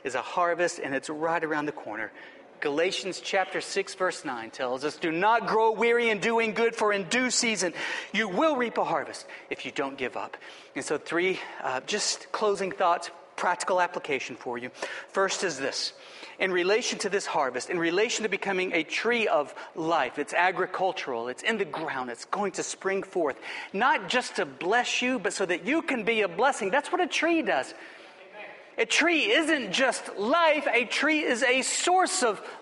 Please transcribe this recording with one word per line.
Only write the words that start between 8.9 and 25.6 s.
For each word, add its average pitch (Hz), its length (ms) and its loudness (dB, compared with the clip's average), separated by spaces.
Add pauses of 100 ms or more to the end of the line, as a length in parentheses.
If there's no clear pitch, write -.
if - 140 -8
you 131 60 -6
don't 135 260 -4
give 123 200 -4
up." 107 200 -8 (380)
And 139 100 -6
so 147 140 0
three, 175 400 0 (240)
uh, 131 240 -2
just - 460 -4
closing 196 400 0
thoughts, 180 380 2 (260)
practical 180 440 2
application 143 540 -2
for 120 240 -6
you. 123 140 -10 (400)
First 190 320 2
is 147 160 -2
this. - 320 -4 (480)
In 190 100 2
relation 185 480 2
to 202 100 -2
this 190 180 -2
harvest, 127 440 0
in 180 80 0
relation 196 460 2
to - 40 0
becoming 190 440 -2
a 165 100 2
tree 226 460 0
of 151 260 2 (220)
life, 156 420 0
it's 143 160 -4
agricultural, 175 920 0
it's - 160 -8
in 220 140 0
the 196 60 0
ground, 135 460 -6
it's 113 140 -10
going 190 280 -2
to 160 120 -4
spring 190 400 -2
forth, 151 340 -2 (340)
not 233 360 2
just 240 280 0
to 190 80 2
bless 170 580 0
you, 254 180 0
but 196 120 0
so 190 140 0
that 170 180 -2